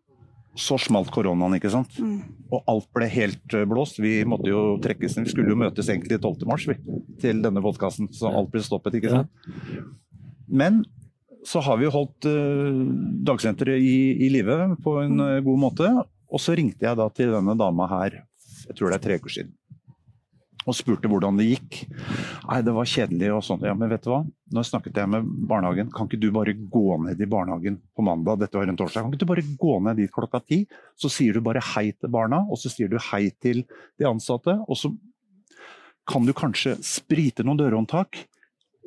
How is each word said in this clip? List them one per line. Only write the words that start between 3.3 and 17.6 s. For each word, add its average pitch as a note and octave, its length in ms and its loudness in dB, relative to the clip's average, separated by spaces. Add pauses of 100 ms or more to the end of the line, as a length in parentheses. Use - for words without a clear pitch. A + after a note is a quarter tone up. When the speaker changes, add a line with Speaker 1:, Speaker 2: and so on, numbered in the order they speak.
Speaker 1:
eh, G#2 140 2
blåst. B2 320 -2
Vi G#2+ 240 2
måtte G#2 240 -2
jo G#2 320 0
trekkes - 380 -4
ned. A#2 100 -2
Vi - 60 -4
skulle G#2 180 2
jo G#2+ 80 2
møtes G#2 300 -2
egentlig G2+ 320 0
tolvte G#2+ 260 -2
mars, C3 220 -2
vi, C#3 60 0 (440)
til A2 240 0
denne G2+ 180 2
podcasten. G2 520 -2
Så A2 180 -2
Speaker 3:
Ja. - 80 0
Speaker 1:
alt G2 120 -2
ble A2+ 120 -2
stoppet, G2+ 320 -4
ikke A2 160 0
Speaker 3:
Ja. B2 120 4
Speaker 1:
sant? D#3 60 -8 (1200)
Men F3 380 4 (580)
så - 180 -2
har C3 160 2
vi B2+ 80 4
jo D3+ 60 2
holdt, C#3+ 340 -2
eh, C#3 1000 0
dagsenteret C3 560 2
i, C3 440 4
i C3+ 40 4
live C#3 520 2
på D3 220 0
en, C#3+ 140 2
Speaker 2:
Mm. C#3 200 2
Speaker 1:
eh, C#3 40 0
god C3+ 180 2
måte. C#3+ 300 2 (420)
Og D3 80 0
så E3+ 160 0
ringte D3 260 0
jeg A#2 160 2
da A2 120 2
til B2 220 2
denne G#2 260 2
dama F#2 300 2